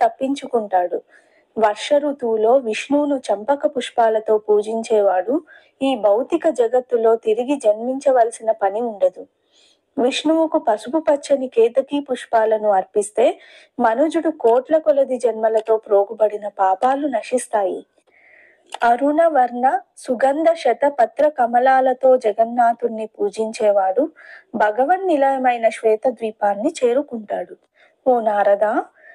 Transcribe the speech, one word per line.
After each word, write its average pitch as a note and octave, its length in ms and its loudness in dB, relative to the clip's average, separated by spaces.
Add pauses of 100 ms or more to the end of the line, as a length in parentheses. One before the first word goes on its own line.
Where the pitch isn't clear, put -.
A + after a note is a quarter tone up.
తప్పించుకుంటాడు. A3+ 960 -2 (560)
వర్ష G#3+ 340 0
ఋతువులో B3+ 640 0
విష్ణువును C#4 640 -2 (120)
చంపక B3 340 -2
పుష్పాలతో A3 720 0
పూజించేవాడు G#3+ 1040 0 (400)
ఈ C4+ 140 0
భౌతిక A#3+ 520 0
జగత్తులో A#3 680 0
తిరిగి A#3+ 400 -2
జన్మించవలసిన A#3 960 0
పని G#3 300 -2
ఉండదు. G3 460 -4 (720)
విష్ణువుకు D#4 600 0
పసుపు B3 400 -2
పచ్చని C#4+ 500 -2
కేతకీ C4 520 0
పుష్పాలను A3 680 -2
అర్పిస్తే G#3 680 0 (420)
మనుజుడు D4 500 0
కోట్ల B3+ 480 2
కొలది C#4 400 0
జన్మలతో A3 580 0
ప్రోగుబడిన G#3 720 0
పాపాలు B3+ 580 -2
నశిస్తాయి. G#3 800 -4 (960)
అరుణవర్ణ C4+ 1000 2 (160)
సుగంధ C4+ 560 -2
శత B3+ 260 -2 (100)
పత్ర C#4+ 400 0
కమలాలతో C4 880 2
జగన్నాథుణ్ణి A#3 920 0
పూజించేవాడు G#3 1040 -2 (420)
భగవన్ B3+ 520 0
నిలయమైన C4+ 600 0
శ్వేత A3 400 0
ద్వీపాన్ని G#3+ 640 -4 (120)
చేరుకుంటాడు. A3+ 720 -4 (540)
ఓ A#3+ 100 2
నారద, G#3 600 0 (340)